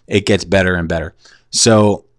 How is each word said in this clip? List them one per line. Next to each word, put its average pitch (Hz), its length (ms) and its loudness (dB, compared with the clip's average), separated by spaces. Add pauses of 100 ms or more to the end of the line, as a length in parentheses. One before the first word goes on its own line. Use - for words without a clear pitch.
it 98 200 -2
gets 98 180 0
better 92 300 0
and 85 120 -4
better. 80 280 -6 (360)
So 107 540 2 (140)